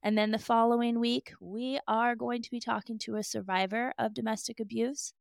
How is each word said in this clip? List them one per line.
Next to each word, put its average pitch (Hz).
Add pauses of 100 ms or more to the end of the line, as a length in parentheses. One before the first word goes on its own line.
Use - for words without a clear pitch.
And 208
then 214
the 214
following 233
week, 240
we 240
are 240
going 240
to -
be 240
talking 220
to 220
a 214
survivor 196
of 214
domestic 220
abuse 226